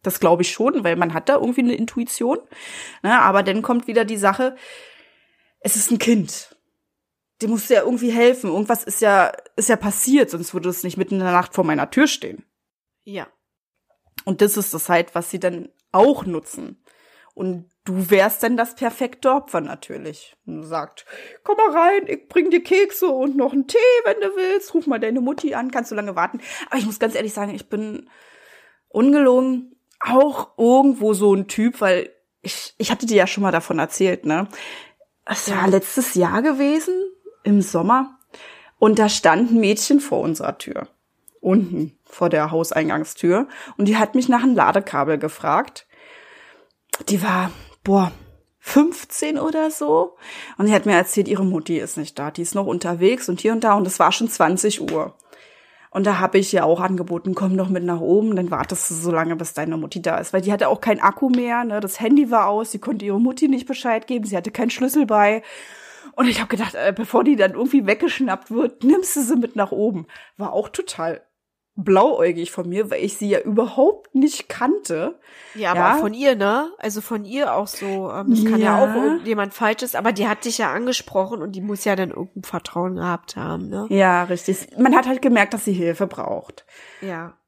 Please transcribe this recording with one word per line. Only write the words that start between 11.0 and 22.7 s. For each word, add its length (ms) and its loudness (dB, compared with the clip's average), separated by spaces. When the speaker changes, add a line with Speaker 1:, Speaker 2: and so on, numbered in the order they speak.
Speaker 1:
in 60 -2
der 120 -2
Nacht 220 0
vor 100 2
meiner 260 0
Tür 160 4
stehen. 380 -8
Speaker 2:
Ja. 240 -14
Speaker 1:
Und 160 0
das 160 2
ist 160 -6
das 160 -6
halt, 240 0
was 160 -6
sie 100 -8
dann 300 -4
auch 360 4
nutzen. 560 -10
Und 340 -8
du 260 -4
wärst 340 4
dann 120 2
das 200 -2
perfekte 560 -2
Opfer 280 -2
natürlich. 760 -14
Und 120 -12
du 40 -14
sagst, 420 -10
„Komm 140 0
mal 200 4
rein, 300 4
ich 220 -8
bring 200 2
dir 140 2
Kekse 460 2